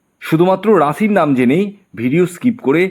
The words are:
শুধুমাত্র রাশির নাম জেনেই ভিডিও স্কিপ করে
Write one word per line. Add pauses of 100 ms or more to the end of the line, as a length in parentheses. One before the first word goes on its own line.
(220)
শুধুমাত্র (100)
রাশির
নাম
জেনেই (300)
ভিডিও
স্কিপ
করে